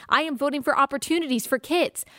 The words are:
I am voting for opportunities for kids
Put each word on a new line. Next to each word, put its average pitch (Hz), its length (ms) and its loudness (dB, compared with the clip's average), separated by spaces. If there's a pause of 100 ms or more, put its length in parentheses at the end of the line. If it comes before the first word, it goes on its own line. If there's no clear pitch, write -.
I 262 140 2
am 311 120 -4
voting 277 280 -2
for 294 120 2
opportunities 277 680 0
for 254 140 0
kids - 460 -2 (140)